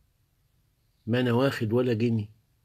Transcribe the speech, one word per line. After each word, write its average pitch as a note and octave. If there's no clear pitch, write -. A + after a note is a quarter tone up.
ما A#2+
أنا B2
واخد A#2+
ولا B2
جنيه، A2+